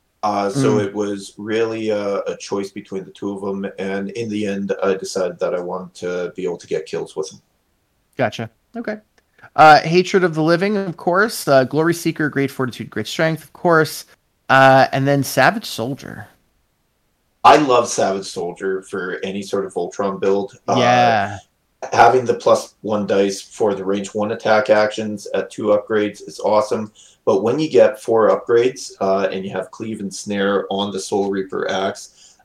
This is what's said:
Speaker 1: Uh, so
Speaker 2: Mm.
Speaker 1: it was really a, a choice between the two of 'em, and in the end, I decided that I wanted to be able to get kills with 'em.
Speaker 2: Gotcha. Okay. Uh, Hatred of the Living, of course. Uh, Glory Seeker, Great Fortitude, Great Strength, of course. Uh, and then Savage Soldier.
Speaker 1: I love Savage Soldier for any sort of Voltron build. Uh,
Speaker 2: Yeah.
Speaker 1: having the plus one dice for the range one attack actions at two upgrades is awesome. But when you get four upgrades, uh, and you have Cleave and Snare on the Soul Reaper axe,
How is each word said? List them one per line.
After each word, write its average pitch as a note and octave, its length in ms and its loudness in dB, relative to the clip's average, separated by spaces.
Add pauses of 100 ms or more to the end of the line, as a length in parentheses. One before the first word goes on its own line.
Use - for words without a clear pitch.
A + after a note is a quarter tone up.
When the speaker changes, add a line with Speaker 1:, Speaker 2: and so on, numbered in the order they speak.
(220)
Speaker 1:
Uh, G2+ 280 -2
so C3 280 2
Speaker 2:
Mm. G2+ 80 0
Speaker 1:
it G2+ 80 -8
was G2+ 440 -6
really A2 520 -2
a, G2+ 340 -2
a F2 140 -6
choice G2 340 -6
between F#2+ 340 -10
the F#2+ 60 -20
two G2+ 200 -8
of G2 160 -10
'em, G2 180 -6 (140)
and G2 320 -6
in A2+ 180 -8
the G#2 160 -4
end, G2 280 -4 (100)
I G2 120 2
decided F#2 440 -6
that F2 160 -2
I F2+ 60 -4
wanted F2+ 340 -10
to F2+ 400 -6
be F2+ 80 -10
able F2 140 -4
to - 100 -20
get D#2+ 180 -6
kills D#2+ 300 -8
with D#2 180 -6
'em. G2+ 60 -20 (800)
Speaker 2:
Gotcha. A2+ 320 -4 (260)
Okay. A3 220 -10 (580)
Uh, D3+ 240 10
Hatred F3+ 460 2
of D#3+ 100 -2
the D#3 80 0
Living, F3 320 2
of G3 220 -6
course. G3 500 0
Uh, C3+ 160 6
Glory D#3 300 0
Seeker, D#3+ 360 -2
Great C#3 220 -2
Fortitude, B2 380 -6
Great - 180 -6
Strength, D#3+ 360 -2
of - 100 -20
course. D#3+ 520 2 (440)
Uh, C3+ 420 8
and C3+ 160 0
then C#3+ 160 2
Savage E3 420 2
Soldier. A2+ 600 -10 (1200)
Speaker 1:
I C3+ 100 10
love B2+ 320 4
Savage - 380 -2
Soldier F#2 560 -6
for F2+ 420 -8
any G2 180 -8
sort G2 240 -4
of - 80 -12
Voltron F#2+ 460 -4
build. G2 480 -2
Uh, - 100 2
Speaker 2:
Yeah. A#2 600 2 (560)
Speaker 1:
having A#2+ 320 6
the A#2+ 80 0
plus - 480 0
one G#2 260 -4
dice G2 340 0
for G#2 320 -2
the F#2+ 120 -6
range G2 280 -4
one G#2+ 200 -4
attack A2 360 0
actions G#2+ 640 0
at F#2+ 160 -2
two A2 180 -6
upgrades G#2 600 0
is - 140 -18
awesome. G#2+ 500 -2 (320)
But G2+ 180 2
when A#2 180 0
you D#3 100 -2
get A2 320 4
four A2 280 2
upgrades, A#2+ 680 0
uh, F#2+ 320 0
and F#2+ 140 -8
you G2 60 -8
have F#2+ 200 -8
Cleave G#2+ 300 -10
and F#2+ 120 -8
Snare G2+ 560 -2
on G2+ 220 -2
the F#2 80 -6
Soul G#2 300 -2
Reaper F#3+ 420 -4
axe, - 720 -8